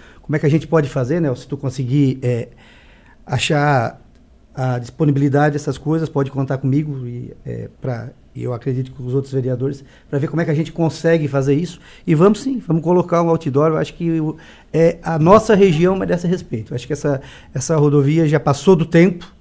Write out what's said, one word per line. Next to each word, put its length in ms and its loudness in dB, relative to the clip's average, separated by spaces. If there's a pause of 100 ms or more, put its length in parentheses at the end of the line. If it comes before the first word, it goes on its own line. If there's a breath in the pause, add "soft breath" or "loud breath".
(220 loud breath)
como 140 -4
é 40 -2
que 60 -2
a 40 4
gente 180 0
pode 200 2
fazer, 320 -2
né? 140 0
Se 140 -10
tu 100 -8
conseguir, 640 0
é, 280 -4 (760 soft breath)
achar 760 0 (540)
a 240 -4
disponibilidade 760 0
dessas 240 -6
coisas, 300 -4
pode 220 -4
contar 300 -4
comigo, 480 -2
e, 260 -12 (120)
é, 240 -10 (120)
pra, 280 -8 (260)
e 80 -10
eu 100 -6
acredito 380 -6
que 100 -16
os 140 -6
outros 180 -2
vereadores, 500 -4 (260 soft breath)
pra 100 -2
ver 80 -2
como 140 -2
é 40 0
que 60 -2
a 20 0
gente 180 -2
consegue 560 0
fazer 280 2
isso. 240 -4 (260 loud breath)
E 80 2
vamos 280 4
sim, 260 -4
vamos 160 0
colocar 400 2
um 60 0
outdoor. 400 0
Eu 80 0
acho 180 -6
que 240 -2
o, 180 -4 (340 loud breath)
é, 300 2
a 160 -4
nossa 380 6
região 400 4
merece 320 -2
respeito. 440 -4
Eu 40 -8
acho 100 -8
que 80 -6
essa, 260 -2 (320 loud breath)
essa 260 -4
rodovia 500 4
já 120 2
passou 360 2
do 100 -2
tempo, 400 2 (160)